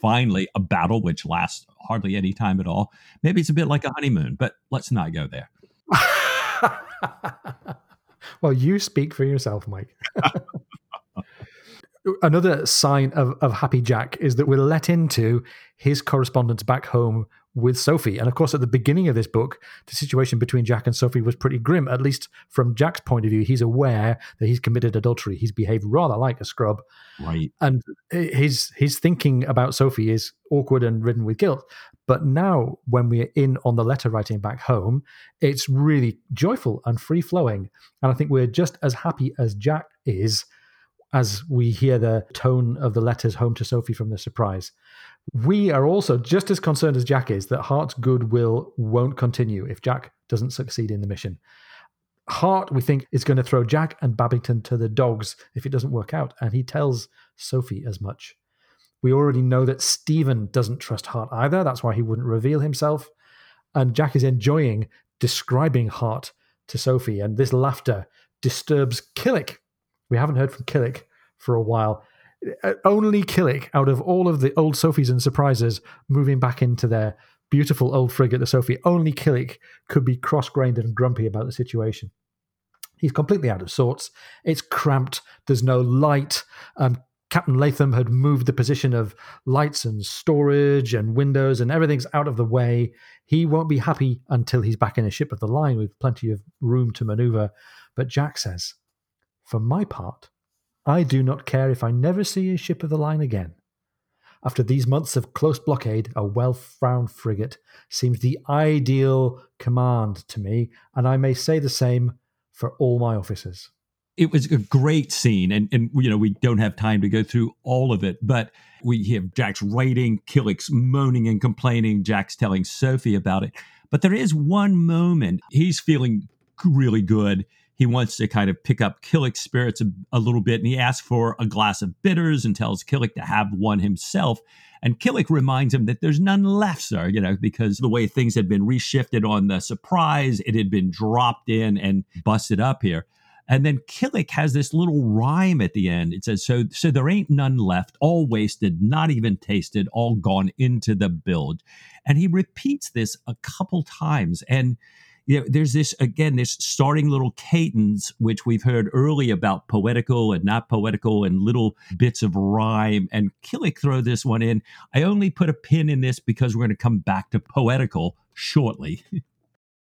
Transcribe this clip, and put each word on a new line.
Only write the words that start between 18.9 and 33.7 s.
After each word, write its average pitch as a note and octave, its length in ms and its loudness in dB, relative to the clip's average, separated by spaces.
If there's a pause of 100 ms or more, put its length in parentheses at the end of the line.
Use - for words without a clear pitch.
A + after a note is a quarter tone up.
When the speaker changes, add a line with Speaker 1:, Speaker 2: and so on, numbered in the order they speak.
Speaker 2:
of A#2+ 60 2
this A2 120 0
book, A#2+ 320 -2 (280)
the - 80 -14
situation C3 440 0
between A#2+ 240 0
Jack A2+ 240 0
and A#2+ 80 2
Sophie B2 260 0
was A#2+ 140 0
pretty C3+ 240 -2
grim, C#3 280 0
at B2+ 140 -2
least C3+ 280 -2 (180)
from A#2+ 280 0
Jack's D3+ 260 0
point A#2 240 0
of G#2+ 60 0
view. A2 100 4
He's A#2+ 200 2
aware A#2 560 2 (220)
that A2 60 0
he's A#2+ 140 2
committed A#2 360 0
adultery. A2 400 -2
He's G#2+ 160 -2
behaved G#2+ 340 0
rather C3 300 0
like A#2+ 240 -2
a G#2 60 -12
scrub. G#2+ 360 -2 (380)
Speaker 1:
Right. D#2+ 400 -4
Speaker 2:
And C3 220 2 (300)
his, C#3 680 -2
his C#3+ 220 0
thinking C#3+ 460 2
about B2+ 300 0
Sophie A2+ 360 0
is A2 200 -2 (200)
awkward C3 320 2
and A2+ 200 0
ridden A2+ 220 0
with A2 120 -2
guilt. E3 320 0 (400)
But C#3+ 160 0
now, C#3 600 0
when A#2+ 220 2
we're A#2 280 0
in C3+ 300 2
on A#2+ 100 2